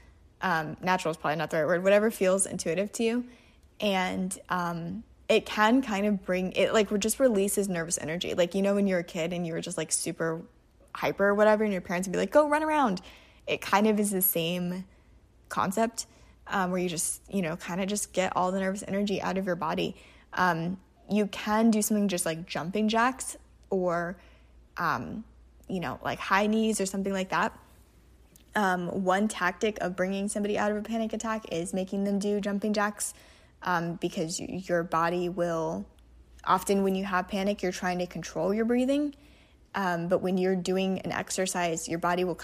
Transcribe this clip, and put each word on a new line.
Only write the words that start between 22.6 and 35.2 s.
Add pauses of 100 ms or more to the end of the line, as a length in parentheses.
jacks (320)
or, (600)
um, (440)
you
know,
like,
high
knees
or
something
like
that. (1000)
Um,
one
tactic
of
bringing
somebody
out
of
a
panic
attack
is
making
them
do
jumping
jacks, (500)
um,
because
y-,
your
body